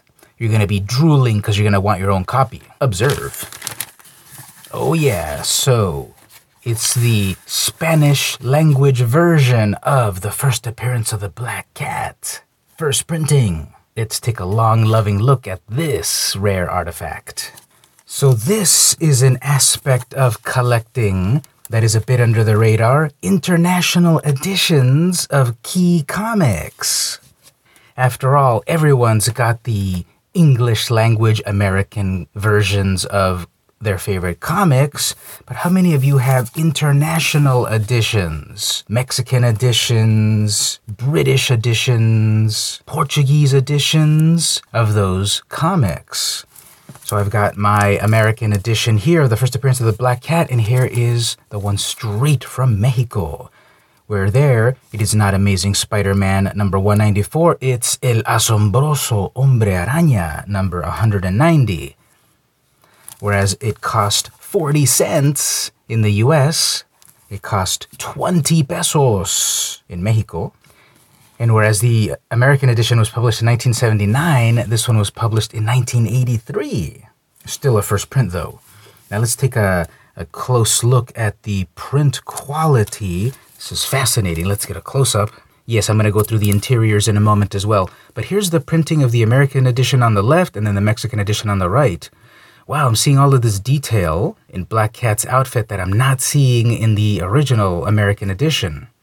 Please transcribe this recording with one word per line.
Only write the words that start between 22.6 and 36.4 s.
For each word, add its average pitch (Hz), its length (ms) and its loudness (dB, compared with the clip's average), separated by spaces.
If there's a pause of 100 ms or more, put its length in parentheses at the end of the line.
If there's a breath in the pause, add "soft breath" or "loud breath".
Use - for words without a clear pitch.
international 175 1000 2
editions 156 1040 0
of 127 360 0
key 175 460 2
comics. - 1120 -4 (760 soft breath)
After 127 400 0
all, 131 300 2
everyone's 123 640 2
got 113 340 -2
the 98 420 -4 (300 soft breath)
English 123 560 2
language 110 560 2
American 98 880 -2
versions 101 720 0
of 92 420 -2 (340)
their 104 160 -2
favorite 90 440 -6
comics, 151 720 0 (320 loud breath)
but - 120 -12
how 175 120 -4
many 180 240 2
of 131 80 0
you 139 160 2
have 127 380 0